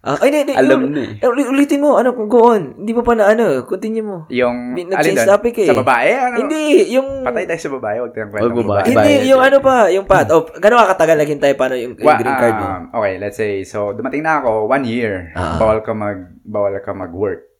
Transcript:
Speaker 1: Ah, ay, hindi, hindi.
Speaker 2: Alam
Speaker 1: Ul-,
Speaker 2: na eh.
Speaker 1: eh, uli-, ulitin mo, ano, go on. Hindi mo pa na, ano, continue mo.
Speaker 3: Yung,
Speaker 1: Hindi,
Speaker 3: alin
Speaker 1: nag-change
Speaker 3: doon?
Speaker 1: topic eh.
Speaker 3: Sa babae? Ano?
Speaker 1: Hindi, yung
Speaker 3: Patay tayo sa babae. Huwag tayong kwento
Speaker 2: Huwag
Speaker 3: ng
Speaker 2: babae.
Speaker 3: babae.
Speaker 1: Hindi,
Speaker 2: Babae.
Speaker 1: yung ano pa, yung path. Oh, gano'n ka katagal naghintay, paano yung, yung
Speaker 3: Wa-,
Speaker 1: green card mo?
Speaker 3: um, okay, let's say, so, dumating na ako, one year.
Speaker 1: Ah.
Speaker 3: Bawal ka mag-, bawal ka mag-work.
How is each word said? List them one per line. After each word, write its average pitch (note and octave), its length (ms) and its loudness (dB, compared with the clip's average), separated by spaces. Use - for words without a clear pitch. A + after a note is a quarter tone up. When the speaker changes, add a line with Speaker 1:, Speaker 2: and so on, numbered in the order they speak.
Speaker 1:
Ah, C3+ 160 -4
ay, C#4 160 0
hindi, D4+ 80 0
hindi. C#4 140 -4
Speaker 2:
Alam C3 260 4
Speaker 1:
Ul-, C4 80 -2
Speaker 2:
na - 140 -4
eh. - 100 -8
Speaker 1:
eh, B3+ 160 -2
uli-, B3+ 180 0
ulitin C#4 300 0
mo, C#4+ 160 2
ano, A#3 240 2
go A3 220 2
on. E3 240 0
Hindi G#3 160 -10
mo A#3 160 -2
pa A#3 80 2
na, G#3+ 160 4
ano, G#3 340 2
continue A3 380 -6
mo. G3+ 160 -10
Speaker 3:
Yung, B2 400 -2
Speaker 1:
Hindi, F3 140 -8
Speaker 3:
alin F#3+ 100 -4
Speaker 1:
nag-change - 220 0
Speaker 3:
doon? F#3+ 100 2
Speaker 1:
topic A3 320 2
eh. F3 80 2
Speaker 3:
Sa - 80 4
babae? B2+ 400 2
Ano? B3 240 -2
Speaker 1:
Hindi, D#4 200 -4
yung C4+ 180 0
Speaker 3:
Patay A3 240 -4
tayo E3 160 -6
sa D#3 80 -6
babae. A2+ 320 -6
Huwag A#2 80 -6
tayong G#2+ 240 -10
kwento G#2 80 -4
Speaker 2:
Huwag A#2+ 80 2
Speaker 3:
ng A#2 80 -2
Speaker 2:
babae. G#2+ 160 -2
Speaker 3:
babae. G2+ 160 2
Speaker 1:
Hindi, D4 240 4
Speaker 2:
Babae. C4 160 2
Speaker 1:
yung C4 140 6
ano C#4 160 4
pa, C4 160 2
yung G3 160 0
path. E3 240 4
Oh, D#3+ 180 4
gano'n G#3+ 300 4
ka G#3 100 6
katagal D#3+ 300 4
naghintay, D3 340 0
paano C3 220 -2
yung, B2 180 -8
yung - 80 -14
Speaker 3:
Wa-, D3+ 160 4
Speaker 1:
green A#2+ 160 -2
card A#2+ 240 0
mo? G2+ 80 -4
Speaker 3:
um, F#2 180 -8
okay, G2+ 220 -2
let's G2+ 180 -8
say, G2+ 240 -2
so, G#2 320 -6
dumating B2+ 320 -6
na D#3 160 0
ako, A2 240 0
one C3 240 0
year. G#2 440 -4
Speaker 1:
Ah. E2 280 -4
Speaker 3:
Bawal A2 240 0
ka A#2 80 -6
mag-, G2 480 -8
bawal G2+ 380 -4
ka G2+ 120 -10
mag-work. F#2 540 -6